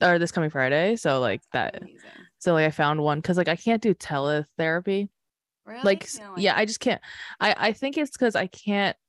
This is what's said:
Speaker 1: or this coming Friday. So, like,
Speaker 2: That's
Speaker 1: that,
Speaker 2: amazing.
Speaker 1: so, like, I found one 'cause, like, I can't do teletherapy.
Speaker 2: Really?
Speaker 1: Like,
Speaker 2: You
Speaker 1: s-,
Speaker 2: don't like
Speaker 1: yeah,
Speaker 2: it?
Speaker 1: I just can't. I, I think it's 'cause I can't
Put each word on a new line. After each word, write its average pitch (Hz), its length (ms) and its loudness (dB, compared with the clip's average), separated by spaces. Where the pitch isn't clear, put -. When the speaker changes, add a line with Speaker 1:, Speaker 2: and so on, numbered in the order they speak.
Speaker 1:
or 175 160 6
this 170 140 0
coming 156 180 0
Friday. 147 460 2
So, 139 240 0
like, 110 220 0
Speaker 2:
That's 117 220 -2
Speaker 1:
that, - 80 -14
Speaker 2:
amazing. - 460 -20
Speaker 1:
so, 180 140 0
like, 156 140 4
I 156 40 2
found 151 320 0
one 151 200 0
'cause, 175 160 0
like, 180 100 2
I 165 80 0
can't 226 260 0
do 208 120 4
teletherapy. 160 1120 -2
Speaker 2:
Really? 226 180 -12
Speaker 1:
Like, 196 200 2
Speaker 2:
You - 40 -16
Speaker 1:
s-, - 120 -12
Speaker 2:
don't 208 140 -18
like 185 80 -4
Speaker 1:
yeah, 190 120 2
Speaker 2:
it? - 40 0
Speaker 1:
I 220 80 2
just 220 140 -8
can't. 240 220 -2
I, 208 180 2
I 214 140 0
think 269 260 -6
it's 294 180 -4
'cause 233 200 0
I 190 120 0
can't 202 480 -2